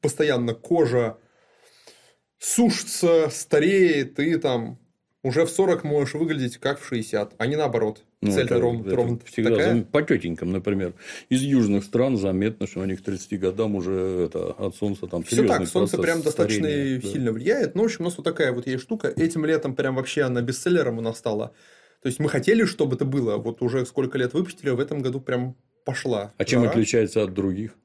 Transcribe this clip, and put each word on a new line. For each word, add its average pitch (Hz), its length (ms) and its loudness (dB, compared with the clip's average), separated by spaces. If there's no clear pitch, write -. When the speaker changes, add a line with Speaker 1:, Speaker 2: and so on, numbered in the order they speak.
Speaker 1:
постоянно 131 520 0
кожа 123 640 2
сушится, 170 920 2
стареет, 160 880 2
и 160 180 2
там 123 400 -2
уже 131 220 2
в - 40 -4
сорок 180 340 2
можешь 147 300 0
выглядеть 147 440 -2
как 139 220 -4
в - 80 -18
шестьдесят, 107 520 -4
а 117 80 0
не 143 80 0
наоборот. 120 480 0
Speaker 2:
Ну, 104 100 2
Speaker 1:
Цель 95 140 4
Speaker 2:
это, 120 140 2
Speaker 1:
ров-, 117 260 0
Speaker 2:
это 95 100 0
Speaker 1:
ровно 117 300 0
Speaker 2:
всегда - 260 0
Speaker 1:
такая. 110 180 4
Speaker 2:
зам-, 117 160 2
по 147 180 0
тетенькам, 85 480 0
например, 95 420 -2
из 127 120 2
южных 113 420 4
стран 123 340 0
заметно, 98 500 -2
что - 140 -8
они 95 140 -4
к 92 60 -12
тридцати 98 360 -8
годам 101 380 -2
уже 92 520 -2
это, 87 240 -6
от 104 240 -6
солнца 98 320 -4
там 85 160 -6
Speaker 1:
Все - 140 -2
Speaker 2:
серьезный 214 220 4
Speaker 1:
так, 175 80 -2
солнце 185 300 0
Speaker 2:
процесс 170 160 2
Speaker 1:
прям 165 100 -2
достаточно 202 440 0
Speaker 2:
старения, 139 340 -2
да. 101 60 -6
Speaker 1:
сильно 120 240 -2
влияет. 202 440 -2
Ну, 185 60 0
в 226 40 2
общем, 226 160 -4
у - 40 -4
нас 175 120 -6
вот - 60 -14
такая 160 280 0
вот 123 160 -6
есть 131 160 -4
штука. 220 320 -4
Этим 160 300 0
летом 151 300 0
прям 135 200 0
вообще 131 280 -2
она 123 180 0
бестселлером 131 580 0
у - 20 -6
нас 113 160 -4
стала. 113 360 -4
То - 80 -4
есть 127 100 -6
мы 151 100 0
хотели, 202 360 4
чтобы 139 300 0
это 139 100 -2
было. 127 320 0
Вот 113 260 -6
уже 127 220 0
сколько 135 340 -2
лет 123 140 -2
выпустили, 160 360 -4
в 123 100 0
этом 143 220 -2
году 127 180 -4
прям 127 360 -4
пошла 107 540 -4
Speaker 2:
А - 80 -2
чем 123 160 4
Speaker 1:
жара. 113 100 4
Speaker 2:
отличается 110 520 2
от 92 100 -4
других? 98 520 -2